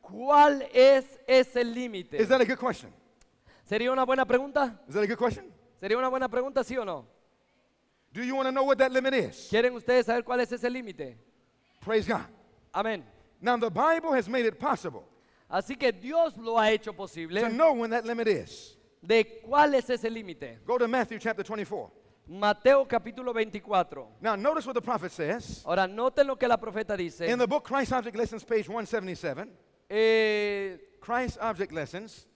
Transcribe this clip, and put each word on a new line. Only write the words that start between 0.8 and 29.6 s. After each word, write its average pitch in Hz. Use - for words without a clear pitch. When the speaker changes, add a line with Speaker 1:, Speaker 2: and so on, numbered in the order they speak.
Speaker 1:
ese 254
límite? 226
Speaker 2:
Is 214
that 262
a 226
good 247
question? -
Speaker 1:
¿Sería 233
una 262
buena 262
pregunta? 262
Speaker 2:
Is 139
that 208
a 202
good 220
question? -
Speaker 1:
¿Sería 202
una 254
buena 254
pregunta, 254
sí 254
o 226
no? 147
Speaker 2:
Do 233
you 254
wanna 262
know 262
what 269
that 262
limit 262
is? 214
Speaker 1:
¿Quieren 240
ustedes 240
saber 233
cuál 247
es 240
ese 240
límite? 156
Speaker 2:
Praise 214
God. -
Speaker 1:
Amén. 202
Speaker 2:
Now 240
the 226
Bible 320
has 220
made 240
it 214
possible 170
Speaker 1:
Así 202
que 254
Dios 262
lo 226
ha 214
hecho 214
posible 170
Speaker 2:
to 233
know 294
when 233
that 233
limit 233
is. -
Speaker 1:
de 220
cuál 285
es 247
ese 226
límite. 175
Speaker 2:
Go 247
to 240
Matthew 226
chapter 214
twenty-four. 202
Speaker 1:
Mateo 208
capítulo 240
veinticuatro. 202
Speaker 2:
Now 214
notice 269
what 262
the 233
prophet 185
says. 170
Speaker 1:
Ahora 180
noten 254
lo 269
que 254
la 233
profeta 214
dice. 170
Speaker 2:
In 247
the 240
book 294
Christ 262
Object 226
Lessons, 226
page 214
one 214
seventy-seven. 180